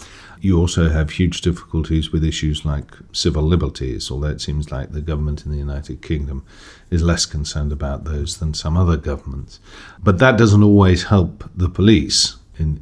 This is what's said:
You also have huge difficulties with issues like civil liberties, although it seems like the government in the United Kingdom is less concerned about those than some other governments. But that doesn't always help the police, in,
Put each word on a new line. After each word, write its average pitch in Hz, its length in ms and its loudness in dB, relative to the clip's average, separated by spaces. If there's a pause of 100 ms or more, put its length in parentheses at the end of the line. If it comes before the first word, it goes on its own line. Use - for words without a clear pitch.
(400)
You 92 180 2
also 85 300 2
have 78 220 0
huge 87 320 -2
difficulties 80 680 -4
with 80 140 -2
issues 76 400 -4
like 71 320 -6 (160)
civil 78 300 -2
liberties, 73 680 -2
although 71 180 -4
it 71 120 -6
seems 76 320 -6
like 67 200 -8
the 76 100 -8
government 76 420 -4
in 73 80 -6
the 73 60 -4
United 71 420 -8
Kingdom 69 460 -6 (420)
is 85 140 0
less 85 240 2
concerned 76 460 -4
about 71 320 -6
those 73 340 -6
than 78 160 -4
some 82 240 -2
other 87 180 4
governments. 67 640 -10 (420)
But 95 180 2
that 127 180 6
doesn't 104 240 6
always 98 400 6
help 92 420 0 (100)
the 90 140 -2
police, - 720 2 (180)
in, 76 240 -2